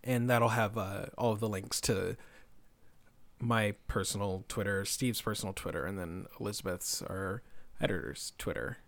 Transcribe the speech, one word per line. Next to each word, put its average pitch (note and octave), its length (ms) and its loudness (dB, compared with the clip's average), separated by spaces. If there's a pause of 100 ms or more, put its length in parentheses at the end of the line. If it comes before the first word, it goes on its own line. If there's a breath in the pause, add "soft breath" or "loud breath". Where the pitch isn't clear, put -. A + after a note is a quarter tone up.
And B2 280 2
that'll A#2 180 8
have, A2 300 4
uh, G2+ 280 -2 (120)
all A#2 140 4
of G#2 80 0
the A2+ 80 2
links G2 340 -2
to F#2+ 340 2 (1300 loud breath)
my A2 320 4 (120)
personal G2 640 0
Twitter, G2 360 0
Steve's - 380 0
personal G2+ 300 -2
Twitter, D#2 340 -4
and G2 120 -2
then F2 280 -4 (120)
Elizabeth's, - 640 -2
our G2 400 -2 (380 soft breath)
editor's - 580 -2
Twitter. - 500 -4